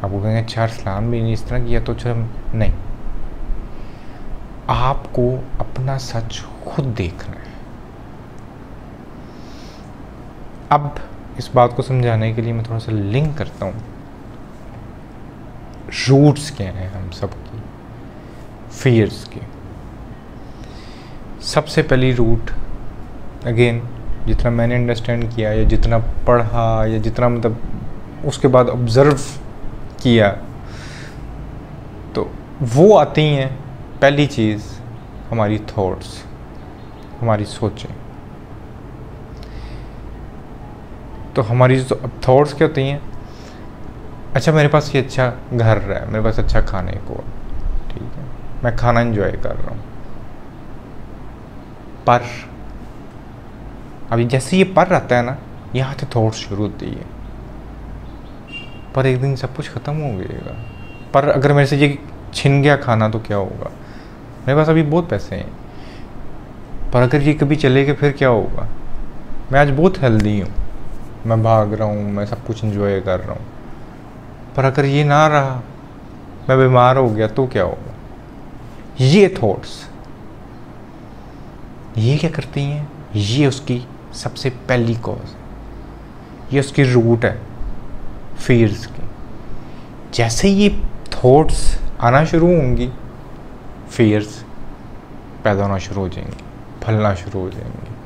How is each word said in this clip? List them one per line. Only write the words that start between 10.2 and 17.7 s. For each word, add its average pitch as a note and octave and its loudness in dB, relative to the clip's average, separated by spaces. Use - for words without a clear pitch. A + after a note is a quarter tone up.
अब D3 0
इस - -8
बात A#2+ 6
को C3 -2
समझाने A#2 2
के A2+ -2
लिए A#2 -2
मैं A#2 -2
थोड़ा A2+ -4
सा A2+ -6
link A2 0
करता - -6
हूँ, - -6
roots C#3 6
क्या F#2+ -6
हैं F#2+ -6
हम F#2 -8
सबकी - -8